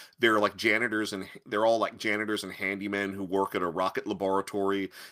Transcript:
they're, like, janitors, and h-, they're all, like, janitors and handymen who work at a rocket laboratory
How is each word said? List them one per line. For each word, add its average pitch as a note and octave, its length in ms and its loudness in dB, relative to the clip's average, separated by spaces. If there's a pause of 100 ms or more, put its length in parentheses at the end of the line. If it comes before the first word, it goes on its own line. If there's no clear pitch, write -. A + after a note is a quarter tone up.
(180)
they're, A2 220 6
like, G2+ 160 4
janitors, G#2+ 580 0
and F#2+ 120 -6
h-, - 200 -18
they're A2 220 2
all, A2+ 100 6
like, G#2 220 0
janitors G#2+ 440 -2
and F#2 100 -10
handymen G2 600 -4
who G2 100 -8
work F#2+ 300 0
at F#2+ 80 0
a F2+ 60 0
rocket F#2 400 -2
laboratory G2 840 0 (220)